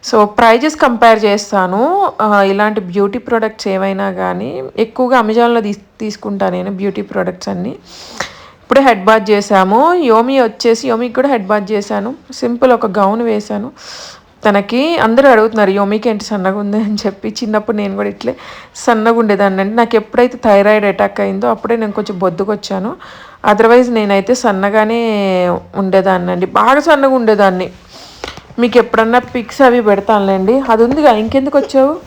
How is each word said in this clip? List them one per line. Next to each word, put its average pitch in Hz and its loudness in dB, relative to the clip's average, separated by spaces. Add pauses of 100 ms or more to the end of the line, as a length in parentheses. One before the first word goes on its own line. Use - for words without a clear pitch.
So, 214 2
ప్రైజెస్ 233 2
కంపేర్ 226 2
చేస్తాను. 208 0
ఆ, 208 2
ఇలాంటి 208 0
బ్యూటీ 202 -2
ప్రొడక్ట్స్ 220 -4
ఏవైనా 196 -4
కానీ 185 -6 (140)
ఎక్కువగా 247 0
Amazon-లో 233 0
తీస్-, - -8
తీసుకుంటా 202 -6
నేను 180 -6
బ్యూటీ 196 -6
ప్రొడక్ట్స్ 185 -8
అన్నీ. 180 -6 (920)
ఇప్పుడే 262 4
హెడ్ 233 2
బాత్ 214 2
చేసాము. 202 2
యోమి 262 2
వచ్చేసి, 226 0
యోమికి 233 -4
కూడా 262 0
హెడ్ 220 -2
బాత్ 208 -2
చేశాను. 208 -4 (180)
సింపుల్ 247 0
ఒక 233 0
గౌన్ 202 0
వేశాను. 214 -4 (760)
తనకి 233 0
అందరూ 240 4
అడుగుతున్నారు, 220 2
"యోమికి 202 -2
ఏంటి 214 -4
సన్నగా 196 -4
ఉంది?" 202 -4
అని 214 -2
చెప్పి. 202 -6
చిన్నప్పుడు 214 -4
నేను 202 -6
కూడా 202 -4
ఇట్లే 202 -8 (400)
సన్నగా 226 0
ఉండేదాన్ని 202 0
అండి. 208 -4
నాకు 233 0
ఎప్పుడైతే 240 0
థైరాయిడ్ 208 4
అటాక్ 202 -2
అయిందో 196 -2
అప్పుడే 220 -2
నేను 220 -4
కొంచెం 202 -8
బొద్దుకొచ్చాను. 196 -4 (560)
Otherwise 233 4
నేనైతే 208 0
సన్నగానే 214 0 (720)
ఉండేదాన్ని 185 0
అండి, 180 -2
బాగా 226 2
సన్నగా 277 2
ఉండేదాన్ని. 202 2 (880)
మీకు 240 2
ఎప్పుడన్నా 233 2
పిక్స్ 247 -6
అవి 247 4
పెడతానులేండి. 196 2
అది 233 2
ఉందిగా, 277 2
ఇంకెందుకు 262 0
వచ్చావు? 277 0